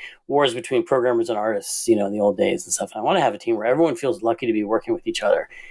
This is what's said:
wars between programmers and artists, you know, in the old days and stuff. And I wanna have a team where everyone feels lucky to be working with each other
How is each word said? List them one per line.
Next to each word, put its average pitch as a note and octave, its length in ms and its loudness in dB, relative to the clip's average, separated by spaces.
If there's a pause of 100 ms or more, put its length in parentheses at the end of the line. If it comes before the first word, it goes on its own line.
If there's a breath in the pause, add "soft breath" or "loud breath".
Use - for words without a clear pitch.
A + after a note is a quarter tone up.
(280 loud breath)
wars C3+ 260 2
between B2 300 -2
programmers A#2+ 440 2
and A2+ 100 -2
artists, G#2 500 -4
you A2 80 6
know, G2+ 100 0
in G2 80 -4
the G#2+ 60 -2
old G2+ 180 2
days - 260 0
and - 80 -6
stuff. - 220 -4
And G#2+ 60 -8
I G#2+ 40 -4
wanna F3 160 2
have A#2+ 140 2
a G#2 40 -10
team A#2 180 -2
where G#2+ 100 -2
everyone C#3+ 300 4
feels A#2 260 -4
lucky A#2 240 0
to A2+ 80 -4
be G#2+ 100 0
working - 300 0
with - 120 -8
each - 160 -4
other F#2+ 260 2 (220 loud breath)